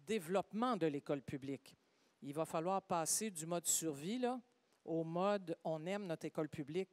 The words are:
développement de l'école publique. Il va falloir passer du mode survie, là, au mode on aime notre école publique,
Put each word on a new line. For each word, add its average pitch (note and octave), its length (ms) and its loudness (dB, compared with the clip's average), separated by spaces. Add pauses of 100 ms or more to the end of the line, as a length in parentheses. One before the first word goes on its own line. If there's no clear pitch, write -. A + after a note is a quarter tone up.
développement G3+ 720 2
de E3 100 2
l'école C#3+ 360 0
publique. C3+ 540 -8 (460)
Il C#3+ 120 -8
va D#3+ 100 0
falloir F#3 380 0
passer F3+ 480 2
du D#3+ 160 -8
mode E3+ 200 0
survie, D#3+ 520 0
là, A#3+ 220 0 (440)
au E3 200 0
mode F3 600 2
on D#3+ 220 -2
aime G3+ 200 -2
notre D#3+ 180 -4
école D#3 240 -2
publique, D#3+ 440 -4